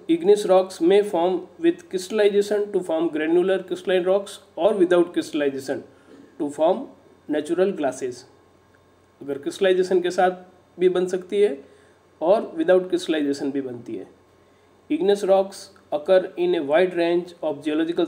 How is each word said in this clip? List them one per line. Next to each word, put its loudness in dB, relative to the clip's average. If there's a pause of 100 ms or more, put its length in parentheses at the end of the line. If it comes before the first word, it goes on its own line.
(100)
igneous 4
rocks 2
may 6
form 0 (260)
with 2
crystallization 0
to 0
form -2
granular 0
crystalline -2
rocks 0 (280)
or 2
without 4
crystallization -4 (600)
to -4
form 2 (580)
natural -2
glasses। -6 (1080)
अगर -8
क्रिस्टलाइजेशन 0
के -2
साथ 2 (500)
भी 4
बन 0
सकती -4
है 0 (580)
और 2
without 4
crystallization -2
भी -4
बनती -12
है। -14 (840)
Igneous 2
rocks 2 (380)
occur 2 (160)
in 2
a -6
wide 4
range 0 (160)
of -4
geological -2